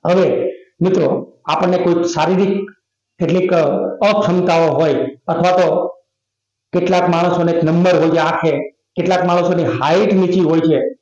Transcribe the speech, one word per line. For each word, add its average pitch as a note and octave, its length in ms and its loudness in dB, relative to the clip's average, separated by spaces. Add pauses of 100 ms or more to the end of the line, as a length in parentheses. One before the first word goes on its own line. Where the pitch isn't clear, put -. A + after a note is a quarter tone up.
હવે F3+ 460 0 (300)
મિત્રો, F3 520 -2 (120)
આપણને F3+ 320 -2
કોઈ E3+ 260 0
શારીરિક F#3 680 -2 (500)
કેટલીક, F3+ 340 0
અ, D#3 320 0 (220)
અક્ષમતાઓ F3 640 2
હોય, D3 220 0 (340)
અથવા E3+ 240 0
તો F3 360 0 (880)
કેટલાક F3+ 360 0
માણસોને F3 420 0
એક E3+ 120 0
નંબર E3+ 320 2
હોય D#3+ 220 2
આંખે, D#3 520 -2 (260)
કેટલાક F3+ 300 0
માણસોની F3 380 0
હાઈટ D#3+ 500 0
નીચી F#3 280 2
હોય D#3+ 180 2
છે D3 300 0 (120)